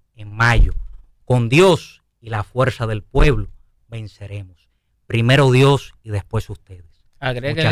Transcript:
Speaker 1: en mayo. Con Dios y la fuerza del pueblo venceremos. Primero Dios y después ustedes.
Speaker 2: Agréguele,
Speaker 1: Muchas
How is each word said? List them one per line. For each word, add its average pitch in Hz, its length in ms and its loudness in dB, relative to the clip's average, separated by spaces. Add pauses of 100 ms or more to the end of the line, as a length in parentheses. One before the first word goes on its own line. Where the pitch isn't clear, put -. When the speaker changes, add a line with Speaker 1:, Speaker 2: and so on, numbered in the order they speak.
(140)
Speaker 1:
en 104 200 -18
mayo. 113 380 4 (520)
Con 120 240 0
Dios 165 540 2 (180)
y 113 100 -20
la 107 140 -6
fuerza 123 420 -4
del 110 160 -6
pueblo 139 460 0 (400)
venceremos. 101 800 -18 (380)
Primero 127 440 2
Dios 135 520 2
y 110 80 -18
después 104 400 -6
ustedes. 90 340 -18 (340)
Speaker 2:
Agréguele, 131 460 -6
Speaker 1:
Muchas 160 80 2